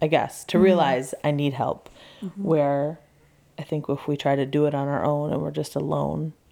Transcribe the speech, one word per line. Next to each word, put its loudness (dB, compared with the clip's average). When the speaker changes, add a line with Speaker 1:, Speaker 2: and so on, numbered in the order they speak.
Speaker 1:
I 2
guess, 0
to 0
Speaker 2:
Mm-hmm. 8
Speaker 1:
realize 4
I 2
need 0
help, -4
Speaker 2:
Mm-hmm. -8
Speaker 1:
where 2
I -8
think -4
if -4
we 0
try 2
to 0
do 2
it 0
on -2
our -2
own 0
and -2
we're -4
just -6
alone, -2